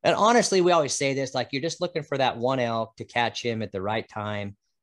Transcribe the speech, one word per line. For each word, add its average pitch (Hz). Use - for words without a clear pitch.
and 170
honestly, 208
we 175
always 156
say 135
this, 131
like, 123
you're 135
just 160
looking 165
for 143
that 127
one 127
elk 113
to 107
catch 117
him 113
at 101
the 95
right 107
time, 104